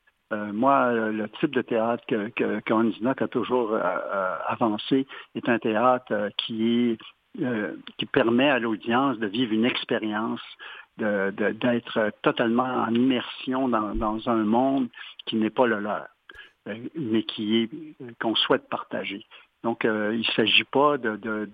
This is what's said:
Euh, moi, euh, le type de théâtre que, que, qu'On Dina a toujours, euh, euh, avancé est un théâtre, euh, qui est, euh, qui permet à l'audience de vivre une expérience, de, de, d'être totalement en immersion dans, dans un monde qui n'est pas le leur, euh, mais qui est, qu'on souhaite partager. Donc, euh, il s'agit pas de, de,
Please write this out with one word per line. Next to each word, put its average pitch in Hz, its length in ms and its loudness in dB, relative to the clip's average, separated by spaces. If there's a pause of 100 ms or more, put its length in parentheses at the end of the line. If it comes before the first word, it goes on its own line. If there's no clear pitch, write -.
(320)
Euh, 104 180 -4
moi, 131 360 4
euh, 113 260 2
le 107 160 -2
type 143 260 -2
de 127 60 2
théâtre 117 480 0
que, 110 220 -2
que, 107 300 -2
qu'On 113 240 2
Dina 117 340 0
a 110 100 0
toujours, 117 440 0
euh, 110 100 2
euh, 92 540 -2 (100)
avancé 120 600 0 (280)
est 113 120 -8
un 117 120 2
théâtre, 123 520 2
euh, 104 280 -2
qui 113 280 -2
est, 117 320 2 (440)
euh, 110 300 -2 (260)
qui - 80 -6
permet 120 420 4
à 135 100 4
l'audience 117 600 0
de 113 80 -4
vivre 107 260 -2
une 110 140 4
expérience, 113 720 -2 (560)
de, 101 400 0
de, 104 140 2
d'être 113 600 0 (100)
totalement 123 400 2
en 120 320 0
immersion 127 720 0
dans, 107 260 0
dans 110 360 -2
un 113 140 2
monde 127 440 2 (380)
qui - 100 -2
n'est 107 140 0
pas 127 160 2
le 110 140 0
leur, 101 260 -4 (600)
euh, 104 100 -8 (180)
mais 113 300 0
qui 110 340 0
est, 113 120 0 (480)
qu'on 113 160 0
souhaite - 360 2
partager. - 560 -8 (380)
Donc, 117 200 -2
euh, 107 320 2
il 113 180 -2
s'agit 113 300 4
pas 143 340 4
de, 113 180 -2
de, 107 380 -4